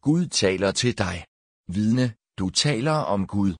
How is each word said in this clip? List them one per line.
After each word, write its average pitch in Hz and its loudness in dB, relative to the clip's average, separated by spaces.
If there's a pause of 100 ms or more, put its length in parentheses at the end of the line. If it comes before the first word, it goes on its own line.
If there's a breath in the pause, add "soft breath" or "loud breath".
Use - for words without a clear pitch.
Gud 160 2
taler 95 2
til 123 0
dig. 90 -4 (420)
Vidne, 110 0 (260)
du 95 -2
taler 143 -2
om 101 -2
Gud. 98 0